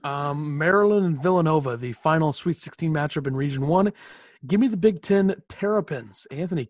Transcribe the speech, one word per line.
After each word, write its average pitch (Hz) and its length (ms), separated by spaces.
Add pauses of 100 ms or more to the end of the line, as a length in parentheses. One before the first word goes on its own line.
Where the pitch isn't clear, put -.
um, 143 540
Maryland 202 480
and 156 180
Villanova, 156 540
the 120 160
final 156 400
Sweet - 240
sixteen - 340
matchup 147 360
in 131 80
Region 135 320
one. 196 260 (520)
Give 190 140
me 262 80
the 220 80
Big 185 260
Ten 196 460
Terrapins. 156 840
Anthony 156 380